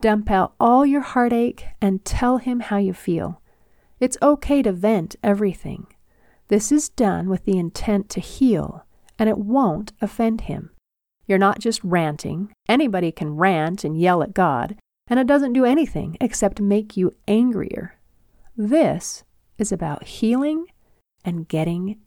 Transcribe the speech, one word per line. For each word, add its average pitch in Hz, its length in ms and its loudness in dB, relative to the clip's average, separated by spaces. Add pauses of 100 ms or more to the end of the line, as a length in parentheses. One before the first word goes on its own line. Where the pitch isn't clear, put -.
Dump 214 300 0
out 190 280 0
all 247 260 6
your 277 160 2
heartache 240 640 0 (140)
and 196 240 0
tell 247 340 0
him 247 220 -2
how 214 180 -2
you 196 160 0
feel. - 480 -4 (580)
It's 254 220 -2
okay 285 420 2
to 220 80 0
vent 190 520 0
everything. 202 640 -2 (600)
This 208 240 0
is 294 180 2
done 185 400 -2
with 185 160 -4
the 190 120 2
intent 196 520 -2
to - 100 -8
heal, - 640 -2 (340)
and 220 120 2
it 220 80 0
won't 208 640 0
offend 226 400 -2
him. - 300 -8 (560)
You're 196 100 2
not 196 220 2
just 220 240 -4
ranting. 170 680 -2 (160)
Anybody 202 440 2
can 151 240 -6
rant 170 480 0
and 156 160 -2
yell 175 220 4
at 190 120 -4
God, 156 420 0 (320)
and 240 120 2
it 262 80 0
doesn't 277 260 2
do 262 120 4
anything 240 540 0
except - 420 -2
make 208 360 0
you 180 140 2 (160)
angrier. 220 720 -2 (560)
This 208 680 0 (340)
is - 140 -2
about 165 340 -6
healing 285 600 -2 (580)
and 170 220 -6
getting 170 600 -4